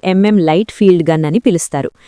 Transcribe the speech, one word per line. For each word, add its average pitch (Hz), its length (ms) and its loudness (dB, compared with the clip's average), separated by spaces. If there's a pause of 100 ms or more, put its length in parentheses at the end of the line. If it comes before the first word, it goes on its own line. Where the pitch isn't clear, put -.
ఎంఎం 196 340 0
లైట్ 165 340 0
ఫీల్డ్ 180 380 2
గన్ 156 160 0
అని 160 140 -2
పిలుస్తారు. 165 520 -2 (160)